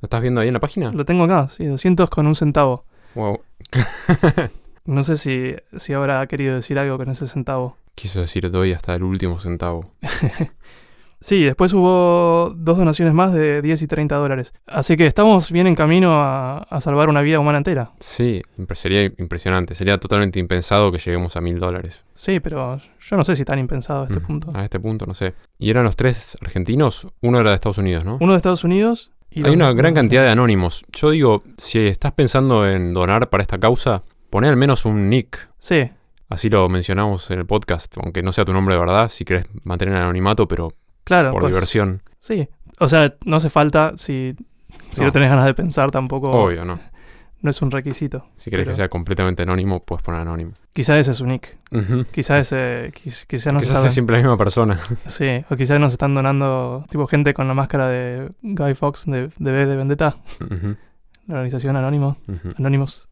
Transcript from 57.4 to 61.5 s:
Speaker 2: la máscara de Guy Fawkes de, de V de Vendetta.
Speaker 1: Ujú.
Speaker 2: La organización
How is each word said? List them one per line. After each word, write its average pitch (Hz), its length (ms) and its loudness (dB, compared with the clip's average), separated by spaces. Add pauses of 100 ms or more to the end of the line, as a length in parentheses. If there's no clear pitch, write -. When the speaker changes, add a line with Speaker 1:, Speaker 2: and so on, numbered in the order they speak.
Speaker 2:
la 131 60 -2
máscara 135 340 0
de 123 420 -6 (120)
Guy 160 320 -2
Fawkes 143 320 -4
de, 135 240 -4 (100)
de 135 120 -2
V 139 140 2
de 139 120 0
Vendetta. 143 400 0 (240)
Speaker 1:
Ujú. 101 340 -6 (520)
Speaker 2:
La 170 80 -8
organización 131 420 -2